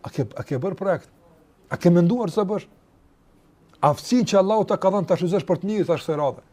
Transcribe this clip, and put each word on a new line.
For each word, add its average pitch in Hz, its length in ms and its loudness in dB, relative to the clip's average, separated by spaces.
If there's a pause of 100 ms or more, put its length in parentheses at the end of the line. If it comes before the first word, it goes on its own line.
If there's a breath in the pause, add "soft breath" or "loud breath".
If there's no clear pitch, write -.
A - 60 -12
ke, 135 160 -4 (120)
a - 60 -12
ke 131 160 -6
bër 185 200 -6
projekt? 190 300 -2 (600)
A - 80 -4
ke 175 140 4
menduar 175 400 4
sa 208 160 0
bësh? 202 200 -4 (1160)
Aftësinë 190 480 0
që 196 80 6
Allahu 202 280 2
ta 202 120 -2
ka 190 140 2
dhënë 190 160 -2
ta 175 80 2
shfrytëzosh 180 300 -2
për 175 140 0
të 190 80 -6
mirë, 208 200 -2
tash 156 180 -2
së 156 120 -2
radhe. 139 340 -4